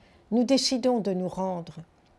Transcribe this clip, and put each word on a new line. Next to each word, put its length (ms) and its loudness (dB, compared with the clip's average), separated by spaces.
nous 120 4
décidons 580 2
de 120 -2
nous 160 -2
rendre 460 -6